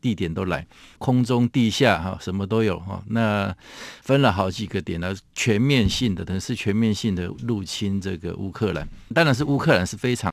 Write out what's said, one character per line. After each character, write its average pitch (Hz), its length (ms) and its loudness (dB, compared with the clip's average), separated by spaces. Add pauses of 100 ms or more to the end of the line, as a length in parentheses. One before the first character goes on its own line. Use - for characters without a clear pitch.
地 117 140 0
点 87 180 -2
都 95 120 -2
来， 85 200 -2 (340)
空 127 260 2
中、 120 240 4
地 117 200 4
下 104 320 4
哈， 92 200 -4
什 95 120 -6
么 98 140 -2
都 110 160 2
有 92 160 0
哈。 92 300 -10
那 104 440 0 (500)
分 139 200 2
了 127 80 6
好 95 180 0
几 98 160 -6
个 95 160 -4
点 85 200 -6
来 90 120 -4 (220)
全 107 260 2
面 127 280 4
性 113 260 0
的， 85 100 -6
等 90 120 -4
于 - 20 -2
是 120 160 -4
全 104 220 -2
面 110 180 2
性 98 220 -2
的 87 100 -2 (160)
入 113 220 -2
侵 98 360 -4
这 95 160 -6
个 87 200 -8
乌 98 120 -8
克 98 240 -2
兰。 78 160 -6 (240)
当 165 120 4
然 139 100 4
是 120 80 0
乌 143 160 2
克 151 160 4
兰 90 100 4
是 98 120 -4
非 123 180 0
常 101 180 -2